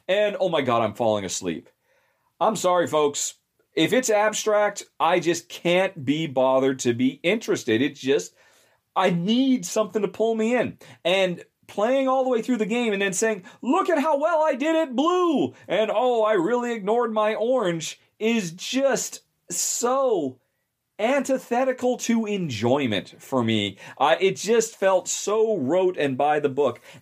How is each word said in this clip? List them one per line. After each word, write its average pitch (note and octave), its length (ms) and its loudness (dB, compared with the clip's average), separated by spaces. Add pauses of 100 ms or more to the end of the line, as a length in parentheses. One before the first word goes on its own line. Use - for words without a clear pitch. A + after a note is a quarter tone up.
And, G3+ 320 2
oh F#3+ 80 2
my D#3 140 0
God, A#2 200 2
I'm G#2+ 120 -2
falling G#2+ 300 0
asleep." F2 440 -6 (720)
I'm G3+ 160 2
sorry, F3+ 320 0
folks. D3 460 0 (400)
If D#3+ 180 2
it's B3+ 160 2
abstract, G#3 760 0 (140)
I E3+ 220 2
just E3 300 -2
can't F3+ 520 0
be D3+ 240 0
bothered C3 520 2
to A#2+ 160 0
be B2+ 280 -2
interested. E3 600 0
It D3+ 120 -2
just, C#3+ 380 -2 (640)
I F#3+ 140 2
need A3 560 0
something G#3+ 340 -2
to G3+ 80 -2
pull A3+ 260 -2
me A3+ 220 0
in. F3 220 -4 (260)
And F3+ 400 0 (220)
playing C4 420 0
all C4 160 0
the C4 60 -2
way A#3 100 2
through B3 160 -2
the G#3 80 -2
game A3+ 300 -2
and G3 80 -2
then G3 100 -2
saying, A3 300 -2 (180)
"Look F4 300 0
at D#4+ 80 2
how D4 200 0
well D#4 240 2
I D#4 120 2
did D4+ 220 0
at C#4 200 -2
blue," D#4+ 560 0 (160)
and, G3+ 260 0
"Oh, A#3+ 280 2
I G#3+ 100 2
really A#3 400 0
ignored A3+ 400 0
my G#3+ 220 0
orange," G3+ 640 -2 (180)
is G#3+ 340 0
just B3+ 680 -2 (300)
so A#3 880 0 (600)
antithetical B3+ 1000 -2
to A3+ 260 0
enjoyment C3 920 -2
for B2+ 260 -2
me. G#2 320 0 (220)
Uh, D3 200 4
it F#3+ 180 0
just A3 380 0
felt F#3+ 320 0
so A3 520 -2
rote F3+ 400 0
and C#3 180 -2
by D3 240 2
the C#3+ 80 0
book. C#3+ 320 0 (220)